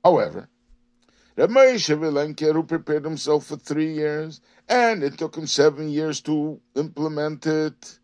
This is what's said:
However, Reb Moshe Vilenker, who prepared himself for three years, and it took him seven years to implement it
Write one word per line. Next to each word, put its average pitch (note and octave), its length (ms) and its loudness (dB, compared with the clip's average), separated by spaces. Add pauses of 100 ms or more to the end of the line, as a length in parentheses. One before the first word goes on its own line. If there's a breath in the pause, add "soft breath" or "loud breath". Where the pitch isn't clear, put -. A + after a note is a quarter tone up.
However, G#2 460 0 (840 soft breath)
Reb E3 160 2
Moshe B3 460 4
Vilenker, D3+ 560 0
who D#3+ 100 0
prepared D3+ 400 -4
himself D3+ 420 -2
for D3+ 120 -12
three D#3 360 -4
years, D3+ 480 -6 (260 soft breath)
and A3+ 360 2
it C#3 140 -4
took - 180 -6
him D#3+ 120 -8
seven D3+ 420 2
years D3+ 320 -4
to D3+ 380 -4 (160)
implement D3+ 720 -4
it D#3 580 -4